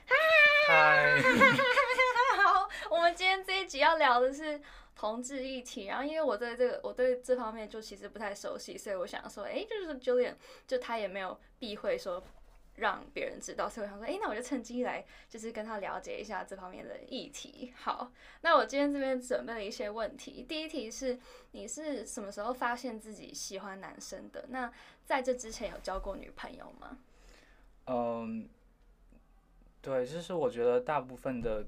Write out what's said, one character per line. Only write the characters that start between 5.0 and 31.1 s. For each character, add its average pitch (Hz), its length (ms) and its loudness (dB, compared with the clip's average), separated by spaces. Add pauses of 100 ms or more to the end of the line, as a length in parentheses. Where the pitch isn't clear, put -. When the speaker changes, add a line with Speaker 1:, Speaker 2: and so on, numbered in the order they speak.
Speaker 2:
志 262 220 -8
议 262 180 -6
题， 214 240 -10
然 - 100 -4
后 247 60 -4
因 302 140 -4
为 320 40 0
我 254 160 2
对 233 200 -6
这 247 120 4
个， 202 140 -4
我 202 100 -6
对 254 280 2
这 254 160 0
方 220 180 -4
面 214 160 -10
就 220 100 -10
其 208 160 -14
实 202 120 -12
不 208 100 -14
太 202 160 -6
熟 - 240 -8
悉， - 180 -12
所 202 160 -8
以 190 40 -4
我 180 100 -2
想 - 240 -8
说， 208 140 -12
哎， 349 260 -6
就 440 60 -6
是 320 240 -8
Julian， 247 340 2 (320)
就 262 100 -2
他 240 220 -4
也 208 80 -4
没 190 140 -6
有 - 180 -6 (220)
避 208 160 -8
讳 202 200 -2
说 185 240 -6 (540)
让 196 280 -2 (120)
别 139 100 -4
人 110 160 -6
知 - 140 -12
道， 190 120 -2
所 214 160 -8
以 208 40 -6
我 202 40 -8
想 202 80 -16
说， 214 80 -12
哎， 370 140 -4
那 392 80 -4
我 220 60 -6
就 233 80 -6
趁 247 200 -4
机 240 220 -4
来， 180 180 -4 (280)
就 226 80 -16
是 220 120 -10
跟 214 140 -8
他 220 140 -8
了 175 200 -6
解 - 220 -10
一 - 20 -8
下 196 220 -8
这 196 100 -14
方 185 160 -14
面 - 160 -14
的 - 120 -12 (100)
议 247 200 -10
题。 - 460 -16
好， - 380 -6 (300)
那 320 120 6
我 233 120 6
今 269 120 -4
天 285 140 2
这 285 60 -4
边 262 200 -2
准 247 280 -4
备 233 80 -8
了 214 100 -8
一 208 60 -8
些 214 180 -8
问 220 260 -6
题， 262 320 -16
第 311 140 -6
一 311 80 -8
题 247 220 -8
是， 247 280 -6 (340)
你 208 140 -12
是 277 380 -8
什 214 180 -10
么 196 80 -10
时 208 120 -8
候 233 100 -4
发 240 240 -2
现 233 240 -8
自 214 140 -16
己 165 180 -18
喜 - 280 -10
欢 196 200 -12
男 170 180 -16
生 196 320 -14
的？ - 180 -12
那 247 220 -6 (360)
在 269 160 0
这 254 100 0
之 220 180 -8
前 208 200 -8
有 - 80 -14
交 190 200 -6
过 190 180 -8
女 - 200 -16
朋 - 180 -14
友 - 240 -18
吗？ - 200 -18 (880)
Speaker 1:
嗯， 117 600 -4 (1300)
对， 131 260 -2
就 160 140 -8
是 180 140 -8
我 139 160 2
觉 120 120 -2
得 123 160 6
大 143 220 0
部 127 160 -10